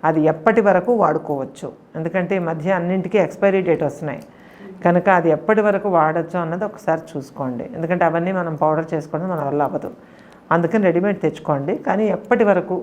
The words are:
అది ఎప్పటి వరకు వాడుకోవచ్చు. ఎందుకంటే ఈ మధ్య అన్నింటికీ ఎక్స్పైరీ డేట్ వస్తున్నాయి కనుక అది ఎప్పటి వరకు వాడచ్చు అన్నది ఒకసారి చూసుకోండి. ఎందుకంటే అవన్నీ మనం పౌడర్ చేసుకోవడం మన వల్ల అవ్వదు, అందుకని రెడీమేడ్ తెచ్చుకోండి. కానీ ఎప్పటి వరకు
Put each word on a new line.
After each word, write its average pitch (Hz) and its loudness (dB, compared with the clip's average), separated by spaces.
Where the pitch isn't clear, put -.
అది 160 2
ఎప్పటి 220 2
వరకు 190 4
వాడుకోవచ్చు. 147 -4
ఎందుకంటే 165 -2
ఈ 190 0
మధ్య 170 -4
అన్నింటికీ 180 -2
ఎక్స్పైరీ 190 2
డేట్ 165 2
వస్తున్నాయి 143 -6
కనుక 175 4
అది 170 4
ఎప్పటి 214 2
వరకు 196 0
వాడచ్చు 165 2
అన్నది 175 -4
ఒకసారి 165 -4
చూసుకోండి. 131 -8
ఎందుకంటే 170 0
అవన్నీ 170 0
మనం 175 -2
పౌడర్ 156 2
చేసుకోవడం 160 -4
మన 160 -4
వల్ల 147 0
అవ్వదు, - -4
అందుకని 170 2
రెడీమేడ్ 185 2
తెచ్చుకోండి. 147 -2
కానీ 196 0
ఎప్పటి 233 0
వరకు 180 2